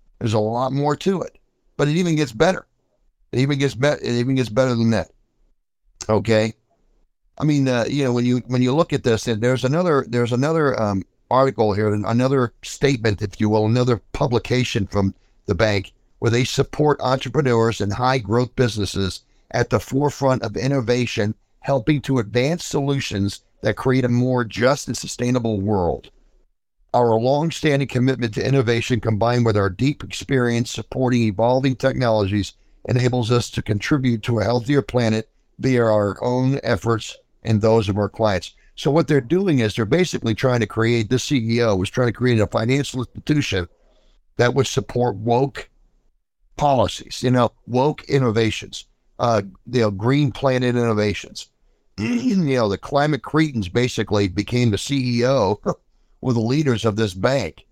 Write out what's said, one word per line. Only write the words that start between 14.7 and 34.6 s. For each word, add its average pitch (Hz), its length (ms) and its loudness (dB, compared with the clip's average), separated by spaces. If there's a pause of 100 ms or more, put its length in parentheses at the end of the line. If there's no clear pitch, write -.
from 98 280 0 (320)
the 101 80 0
bank, 101 380 0 (260)
where 117 120 0
they 120 140 2
support 147 560 0
entrepreneurs 123 800 0
and 104 120 -2
high 127 260 0
growth 117 380 -2
businesses 98 640 -2 (280)
at 117 200 -2
the 110 100 0
forefront 135 600 -2
of 104 140 -8
innovation, 120 800 -2 (260)
helping 139 400 2
to 135 180 2
advance 123 460 0
solutions 135 760 -2 (220)
that 107 140 0
create 131 280 2
a 123 40 2
more 123 360 2
just 123 420 0
and 120 100 -6
sustainable 123 640 -2
world. 95 500 0 (840)
Our 120 260 4
long-standing 139 680 0
commitment 123 460 0
to 120 120 -4
innovation, 120 540 0
combined 117 440 0
with 110 120 4
our 98 120 2
deep 127 340 -2
experience 120 680 -2
supporting 123 520 -2
evolving 120 540 2
technologies, 110 800 0 (340)
enables 123 420 2
us 120 200 2
to - 120 -6
contribute 117 600 0
to 117 160 -2
a 101 60 0
healthier 123 380 2